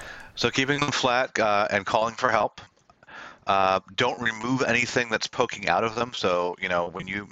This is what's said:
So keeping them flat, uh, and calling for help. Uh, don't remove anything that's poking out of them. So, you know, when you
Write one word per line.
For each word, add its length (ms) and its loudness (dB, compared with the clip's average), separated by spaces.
So 160 0
keeping 280 2
them 120 0
flat, 460 0
uh, 320 4
and 160 0
calling 300 0
for 140 0
help. 320 0
Uh, 320 4
don't 240 0
remove 440 0
anything 440 0
that's 200 -2
poking 420 -2
out 140 4
of 100 0
them. 220 -4
So, 440 0
you 80 -4
know, 200 0
when 200 -10
you 240 -8